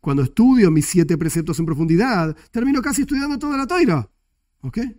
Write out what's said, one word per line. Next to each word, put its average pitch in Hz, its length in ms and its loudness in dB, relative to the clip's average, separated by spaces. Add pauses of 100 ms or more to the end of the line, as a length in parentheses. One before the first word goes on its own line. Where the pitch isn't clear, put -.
Cuando 139 220 0
estudio 226 480 4
mis 156 140 2
siete 165 320 2
preceptos 165 420 -4
en 170 60 -2
profundidad, 165 720 0 (160)
termino 262 300 0
casi 285 220 -2
estudiando 285 360 -4
toda 294 180 -4
la 269 100 -4
toira". 240 420 0 (520)
¿Ok? 135 180 -8 (200)